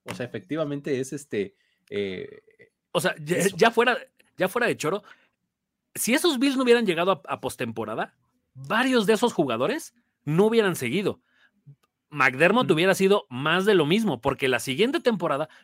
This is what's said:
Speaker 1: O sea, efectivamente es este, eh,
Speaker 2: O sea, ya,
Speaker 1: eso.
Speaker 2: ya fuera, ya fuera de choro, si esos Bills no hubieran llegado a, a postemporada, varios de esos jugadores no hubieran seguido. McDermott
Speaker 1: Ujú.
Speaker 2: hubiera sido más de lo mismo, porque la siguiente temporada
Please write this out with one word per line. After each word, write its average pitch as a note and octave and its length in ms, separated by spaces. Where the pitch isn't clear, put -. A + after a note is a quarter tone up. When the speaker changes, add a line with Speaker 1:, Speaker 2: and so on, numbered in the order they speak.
Speaker 1:
O - 120
sea, B2+ 100
efectivamente C#3+ 760
es C3 140
este, G#2+ 420
eh, G2+ 520
Speaker 2:
O F3 80
sea, E3+ 220
ya, D#3+ 160
Speaker 1:
eso. F#3 200
Speaker 2:
ya A3+ 140
fuera, A#3 260
ya F#3 120
fuera A#3+ 180
de C#3+ 100
choro, E3+ 260
si - 200
esos D#4 260
Bills C4+ 180
no C4+ 60
hubieran A#3+ 220
llegado F3 260
a, E3+ 160
a C#3 120
postemporada, A2+ 760
varios A3 520
de G#3+ 80
esos A#3 200
jugadores C#3+ 600
no E3 220
hubieran A3 300
seguido. C3+ 460
McDermott D3+ 560
Speaker 1:
Ujú. F#3 100
Speaker 2:
hubiera F3+ 200
sido F#3+ 340
más D#3 360
de G#3 100
lo D#3+ 100
mismo, E3+ 360
porque C3+ 260
la B2 120
siguiente G#3 420
temporada D#3+ 480